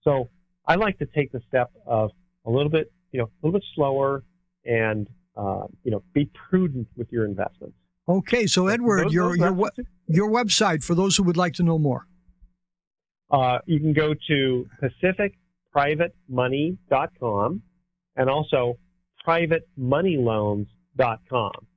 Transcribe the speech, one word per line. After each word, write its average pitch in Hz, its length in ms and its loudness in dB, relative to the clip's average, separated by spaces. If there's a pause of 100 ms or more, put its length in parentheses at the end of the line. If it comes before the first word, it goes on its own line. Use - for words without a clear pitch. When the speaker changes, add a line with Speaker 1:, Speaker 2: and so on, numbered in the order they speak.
Speaker 1:
So 135 260 0 (360)
I 156 100 4
like 202 240 -2
to 147 60 -4
take 143 260 -4
the 120 160 -8
step 123 240 0 (140)
of 110 260 0 (340)
a 117 40 -8
little 143 200 2
bit, 156 220 -2 (200)
you 131 80 -6
know, 117 60 -2
a - 200 -12
little 185 140 0
bit - 60 -10 (100)
slower 139 480 0 (420)
and, 110 420 0 (280)
uh, 98 320 -6 (160)
you 123 80 -2
know, 101 120 -4 (100)
be 143 160 0 (200)
prudent 151 460 -2
with 120 160 -10
your 113 140 0
investments. 98 500 -8 (340)
Speaker 2:
Okay, 202 380 0
so 185 200 2
Edward, 220 380 2
Speaker 1:
Those, 156 80 0
Speaker 2:
your, 180 160 2
Speaker 1:
those 175 80 -2
Speaker 2:
your, 175 140 2
we-, 185 120 0
Speaker 1:
references? 247 220 -6 (220)
Speaker 2:
your 196 240 2
website 202 520 2
for 170 120 0
those 190 220 2
who 202 60 2
would 170 140 2
like 175 180 2
to 175 80 0
know 165 140 4
more. 143 300 0 (1200)
Speaker 1:
Uh, 127 360 2
you 160 140 0
can 156 140 0
go 151 200 2 (140)
to 131 420 0 (100)
Pacific 185 580 -2 (360)
Private 151 420 0 (140)
Money 135 480 -2 (120)
dot 147 300 0
com 113 420 -2 (540)
and 131 140 2
also 135 480 0 (460)
private 165 520 0
money 147 400 0
loans 107 520 0 (280)
dot 117 240 0 (100)
com. 117 220 -2 (260)